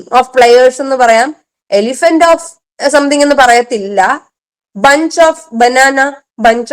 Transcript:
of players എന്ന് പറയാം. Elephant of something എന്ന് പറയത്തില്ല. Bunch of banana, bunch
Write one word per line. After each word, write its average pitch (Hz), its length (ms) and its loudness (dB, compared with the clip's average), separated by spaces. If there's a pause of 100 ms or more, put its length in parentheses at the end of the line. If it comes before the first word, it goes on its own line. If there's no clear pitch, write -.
(200)
of 247 60 0 (120)
players 254 480 4
എന്ന് 269 180 -4
പറയാം. 233 260 2 (500)
Elephant 311 420 -2 (100)
of 330 100 0 (540)
something 285 300 0
എന്ന് 285 180 0
പറയത്തില്ല. 233 580 -2 (840)
Bunch 311 300 -2 (120)
of 320 80 -2 (260)
banana, 269 460 2 (380)
bunch 233 280 0